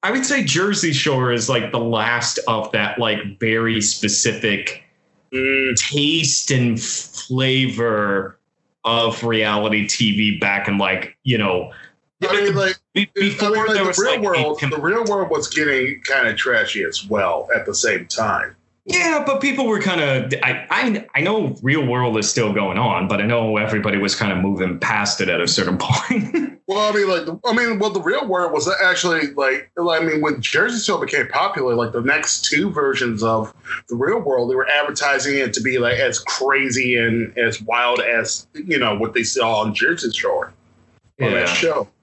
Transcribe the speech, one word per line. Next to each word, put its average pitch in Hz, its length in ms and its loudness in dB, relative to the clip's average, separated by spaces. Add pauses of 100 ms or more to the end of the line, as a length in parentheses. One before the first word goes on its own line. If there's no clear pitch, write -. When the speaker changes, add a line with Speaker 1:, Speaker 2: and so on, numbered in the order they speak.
Speaker 1:
I 190 80 0
would 254 140 0
say 269 180 2
Jersey 180 500 2
Shore 131 400 2
is, 117 160 0
like, 117 240 0
the 123 60 0
last 117 600 0 (100)
of 110 240 -2
that, 104 260 0
like, 104 400 -2
very 113 420 0
specific 104 1040 -2 (480)
Speaker 2:
Mm. 131 440 0
Speaker 1:
taste 147 760 0
and 120 300 2
flavor 117 1600 -2 (480)
of 113 380 0
reality 107 640 2
T 107 300 0
V 104 220 2
back 98 280 0
in, 101 100 0
like, 95 460 -2
you 123 160 2
know, 92 320 0 (580)
Speaker 2:
I 180 40 0 (100)
mean, 202 140 2
like, 190 220 0 (160)
Speaker 1:
be-, 196 80 2 (140)
Speaker 2:
I 202 40 -2
mean, 202 100 4
Speaker 1:
before 208 200 0
Speaker 2:
like, 214 240 2
Speaker 1:
there 196 100 2
Speaker 2:
the 185 40 0
Speaker 1:
was, 180 100 -2
Speaker 2:
real 240 160 2
Speaker 1:
like, 240 80 -2
Speaker 2:
world, 156 340 0
Speaker 1:
a - 40 -6
temp- 143 140 0
Speaker 2:
the 156 60 -4
real 202 240 0
world 196 260 0
was 196 180 0
getting 135 540 0
kinda 123 320 0
trashy 110 480 0
as 87 240 -6
well 98 480 0
at 110 100 -2
the - 100 -4
same 95 320 0
time. - 500 -2 (340)
Speaker 1:
Yeah, 339 340 2
but 269 160 0
people 269 280 0
were 208 120 0
kinda, 143 480 0 (160)
I, - 240 -2
I, 214 460 0
I 139 60 0
know 185 420 0
Real 139 240 2
World 123 320 0
is 104 100 0
still 110 240 2
going 95 240 0
on, 98 300 0
but 101 140 0
I 101 40 0
know 113 320 2
everybody 107 420 0
was 98 180 0
kinda 101 180 -2
moving 92 460 0
past 104 400 -2
it 92 80 0
at 85 120 2
a 85 60 0
certain 90 320 0
<laughs> - 20 -2
point. - 840 -2
Speaker 2:
Well, 208 260 0
I 208 40 2
mean, 202 120 2
like, 175 160 0
the, 165 200 -8
I 240 80 2
mean, 233 260 2
well, 208 120 0
the 185 120 -2
Real 247 240 0
World 175 260 0
was 156 160 0 (140)
actually, 175 520 2
like, 135 440 -2
I 170 220 2
mean, 156 200 0
when 151 200 0
Jersey 220 400 0
Shore 196 240 0
became 135 240 0
popular, 139 480 0
like, 117 160 0
the 120 80 -2
next 147 440 0
two 170 260 2
versions 131 520 0
of 110 320 0 (340)
the 120 80 -6
Real 170 240 0
World, 127 300 0
they 131 60 2
were - 120 0
advertising 143 720 0
it 123 160 0
to 117 60 0
be, 127 180 0
like, 120 200 2
as 123 200 0
crazy 131 800 0
and 113 420 0
as 113 240 0
wild 120 380 0
as, 113 540 -2
you 151 240 -4
know, 113 180 0
what 110 180 -4
they 120 100 0
saw 113 360 0
on 107 140 0
Jersey 165 380 0
Shore - 400 -2 (680)
on 113 120 0
that - 160 2
Speaker 1:
Yeah. 120 60 -2
Speaker 2:
show. 156 340 0 (140)